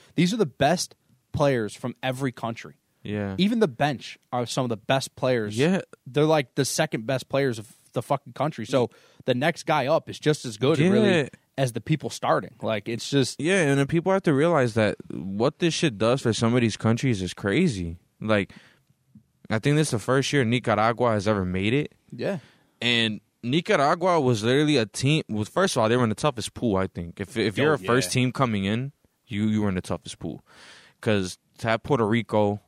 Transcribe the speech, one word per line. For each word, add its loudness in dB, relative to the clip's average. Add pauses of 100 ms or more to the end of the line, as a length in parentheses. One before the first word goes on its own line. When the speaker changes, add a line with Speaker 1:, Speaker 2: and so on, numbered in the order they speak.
(140)
Speaker 1:
These 2
are -2
the 2
best 0 (380)
players 0
from -10
every -4
country. -10 (260)
Speaker 2:
Yeah. -6
Speaker 1:
Even 2
the 2
bench -4 (140)
are -2
some -2
of -2
the -4
best -2
players. -2
Speaker 2:
Yeah. 2 (260)
Speaker 1:
They're, 0
like, 0
the 0
second -4
best -4
players -2
of -14 (260)
the -4
fucking -4
country. -4
So 0 (360)
the 2
next -2
guy 0
up 0
is -12
just 0
as -10
good, 2
Speaker 2:
Yeah. 4
Speaker 1:
really, 2 (300)
as 0
the -8
people -2
starting. -2
Like, -4
it's -6
just 0
Speaker 2:
Yeah, 2
and 2
then 0
people 0
have 0
to 2
realize 2
that 2 (140)
what -2
this 0
shit -2
does 2
for 2
some 0
of 4
these 2
countries 0
is -6
crazy. 0 (220)
Like, 0 (1000)
I 2
think 2
this 2
is -6
the 0
first 0
year 4
Nicaragua 2
has 0
ever 2
made 0
it. -2 (220)
Speaker 1:
Yeah. -4 (420)
Speaker 2:
And 0 (220)
Nicaragua 2
was 2
literally 2
a 2
team. 0
Well, -4
first 0
of 2
all, 4
they 4
were 2
in 2
the -2
toughest -4
pool, 0
I 0
think. -10
If, -10
if -2
Speaker 1:
Yo, 2
Speaker 2:
you're 2
a -2
first 0
Speaker 1:
yeah. 0
Speaker 2:
team 0
coming -2
in, -4 (340)
you, -2
you 0
were 0
in -2
the -2
toughest -10
pool. -10 (560)
'Cause -2 (200)
to -8
have 0
Puerto 2
Rico, 0